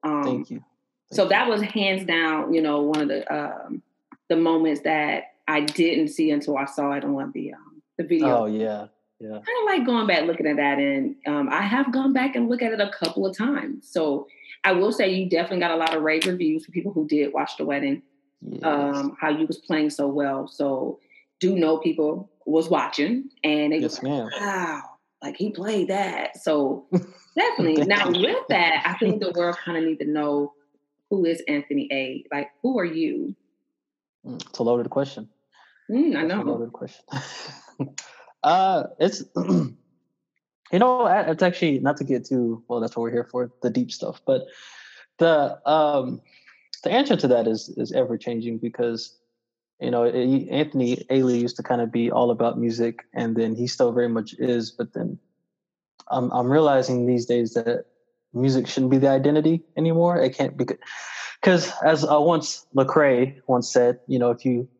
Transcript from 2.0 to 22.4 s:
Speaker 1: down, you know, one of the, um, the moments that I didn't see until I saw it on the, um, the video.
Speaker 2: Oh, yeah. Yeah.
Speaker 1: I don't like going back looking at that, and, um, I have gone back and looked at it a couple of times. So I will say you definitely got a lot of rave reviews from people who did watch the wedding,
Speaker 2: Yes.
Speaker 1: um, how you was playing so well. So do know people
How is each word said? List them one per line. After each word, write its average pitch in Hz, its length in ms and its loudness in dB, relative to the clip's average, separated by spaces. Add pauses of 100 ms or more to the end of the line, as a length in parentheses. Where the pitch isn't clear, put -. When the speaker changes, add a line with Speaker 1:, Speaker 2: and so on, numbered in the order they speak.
Speaker 1:
down, 165 480 0
you 160 80 2
know, 147 220 0
one 151 180 2
of 143 80 0
the, - 240 -4
um, - 480 -8 (480)
the 170 80 4
moments 160 440 2
that 151 420 -2 (240)
I 151 140 2
didn't 156 480 2
see 156 220 0
until 147 260 -2
I 139 80 -2
saw 143 280 -4
it 143 100 -4
on 139 300 -4
the, 151 200 -10
um, - 280 -20 (160)
the 175 80 -4
video. 143 380 2
Speaker 2:
Oh, - 20 0
yeah. 107 420 -4 (320)
Yeah. 107 200 -12
Speaker 1:
I - 120 -16
don't 480 140 -2
like 370 200 0
going 233 220 2
back 165 180 2
looking 165 220 -2
at 147 100 0
that, 139 220 2
and, 139 360 -2 (120)
um, 147 220 -2
I 160 140 0
have 247 280 0
gone 269 220 0
back 262 240 -2
and 240 100 0
looked 240 160 -2
at 226 80 -2
it 220 80 -4
a 202 120 0
couple - 340 -4
of 190 120 -4
times. - 540 -4
So 151 360 -2 (360)
I 190 80 4
will 190 220 2
say 190 200 0
you 185 160 -2
definitely 175 300 0
got 170 120 0
a 165 60 0
lot 160 180 0
of 156 80 0
rave 160 220 2
reviews 160 380 -2
from - 100 -20
people 185 200 -4
who 156 140 -2
did 147 260 0
watch 143 240 -4
the - 80 -4
wedding, 139 360 -2 (400)
Speaker 2:
Yes. - 220 -12
Speaker 1:
um, 143 560 -2
how 160 100 -2
you 156 180 0
was 165 100 -6
playing 156 320 -2
so 143 180 -2
well. 139 400 -2
So 135 520 -4 (420)
do 185 160 2
know 160 220 2
people 160 520 -2 (140)